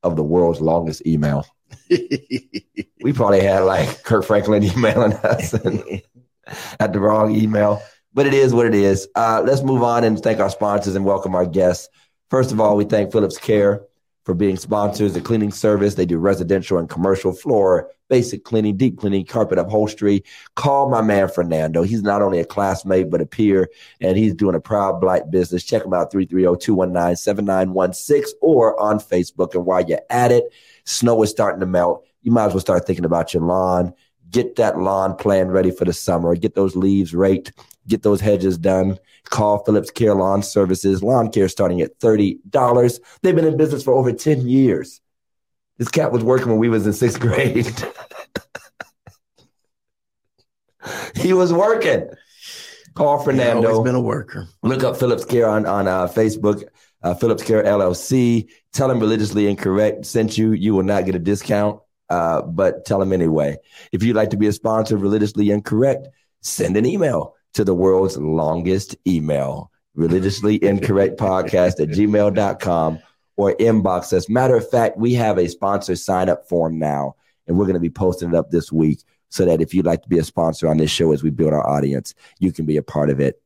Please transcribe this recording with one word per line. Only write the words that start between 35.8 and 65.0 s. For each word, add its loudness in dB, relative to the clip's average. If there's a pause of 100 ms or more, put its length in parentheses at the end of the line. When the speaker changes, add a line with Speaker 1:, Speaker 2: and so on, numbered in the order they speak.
Speaker 1:
the -2
summer. -2
Get -4
those 0
leaves 0
raked. 0 (380)
Get -2
those 2
hedges 0
done. 0 (240)
Call 0
Phillips 0
Care 2
Lawn 0
Services. 0
Lawn 0
care 2
starting 0
at -4
thirty 2 (100)
dollars. 2 (220)
They've 2
been 2
in 2
business 0
for 0
over 2
ten -2
years. 0 (800)
This -4
cat 0
was 0
working 2
when 2
we 2
was 0
in 0
sixth -2
grade. 0
<laughs> -8 (3250)
He 2
was 4
working. 2 (840)
Call 2
Speaker 2:
He's -6
Speaker 1:
Fernando. 2
Speaker 2:
always 2
been 0
a 0
worker. -6 (140)
Speaker 1:
Look 0
up -2
Phillips 0
Care 2
on, 0
on, 0
uh, 0
Facebook, 0 (380)
uh, -2
Phillips 0
Care 2
L 2
L 0
C. 0 (240)
Tell 0
him 0
Religiously 0
Incorrect -2
sent -2
you. 2
You 0
will 2
not 0
get -2
a -2
discount, -2 (300)
uh, -2
but -2
tell 0
him 0
anyway. 0 (340)
If -4
you'd 2
like 0
to -4
be 2
a 0
sponsor -2
of -2